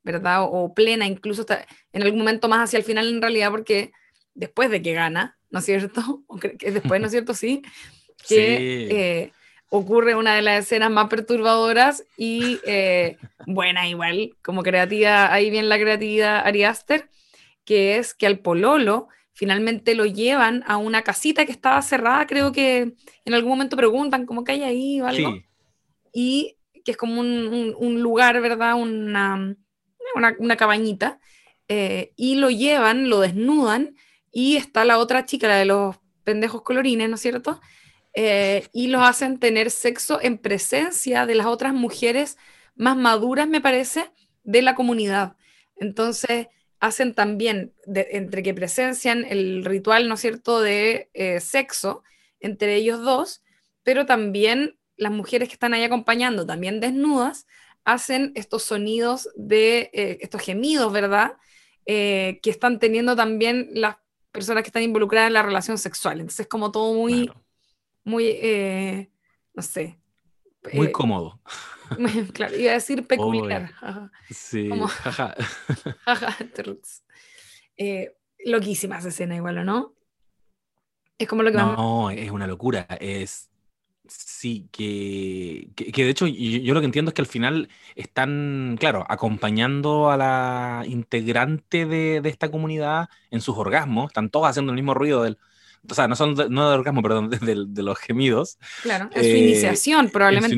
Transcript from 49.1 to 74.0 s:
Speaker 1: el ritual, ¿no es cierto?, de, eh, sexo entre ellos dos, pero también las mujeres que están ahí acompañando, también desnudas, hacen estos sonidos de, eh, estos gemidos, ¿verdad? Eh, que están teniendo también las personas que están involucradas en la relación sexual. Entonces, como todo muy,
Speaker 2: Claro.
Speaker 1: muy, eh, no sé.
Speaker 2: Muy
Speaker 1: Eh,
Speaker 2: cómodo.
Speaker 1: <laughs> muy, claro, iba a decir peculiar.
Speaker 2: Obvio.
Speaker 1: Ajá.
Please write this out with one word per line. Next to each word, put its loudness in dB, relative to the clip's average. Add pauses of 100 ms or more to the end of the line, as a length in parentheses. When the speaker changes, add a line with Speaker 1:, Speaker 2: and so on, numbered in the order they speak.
Speaker 1:
el -4
ritual, 2
¿no -2
es -10
cierto?, 0
de, 0
eh, -2
sexo -4 (340)
entre -2
ellos 0
dos, -2 (400)
pero 2
también 0 (180)
las -4
mujeres -4
que -16
están -2
ahí 0
acompañando, 0
también -6
desnudas, -2 (360)
hacen -2
estos -6
sonidos -2
de, 2
eh, -4
estos -10
gemidos, 0
¿verdad? 2 (520)
Eh, -2
que 0
están 0
teniendo 2
también 0
las -2 (340)
personas -2
que -8
están -2
involucradas 2
en 2
la 4
relación -2
sexual. -6
Entonces, -10
como -4
todo 0
muy, 0
Speaker 2:
Claro. -14 (640)
Speaker 1:
muy, -2 (160)
eh, -4 (440)
no -10
sé. -10 (760)
Speaker 2:
Muy 2
Speaker 1:
Eh, -4
Speaker 2:
cómodo. -4
Speaker 1:
<laughs> -14
muy, -2
claro, -8
iba 2
a 2
decir -4
peculiar. -2
Speaker 2:
Obvio. -14
Speaker 1:
Ajá. -14 (180)